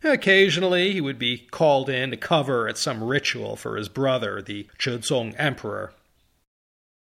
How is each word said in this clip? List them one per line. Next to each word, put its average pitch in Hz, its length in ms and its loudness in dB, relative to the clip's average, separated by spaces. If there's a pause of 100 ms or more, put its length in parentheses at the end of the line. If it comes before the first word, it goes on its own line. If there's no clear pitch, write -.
Occasionally, 190 920 4
he 185 80 0
would 135 200 -4
be 120 300 -2
called 139 380 4
in 131 220 -2
to 120 60 -6
cover 131 500 0
at 110 120 -4
some 113 260 -2
ritual 117 500 -2
for 110 220 -8
his 104 120 -6
brother, 117 540 -2
the 104 240 -10 (120)
Zhezong 120 600 -2
Emperor. 107 540 -4 (1200)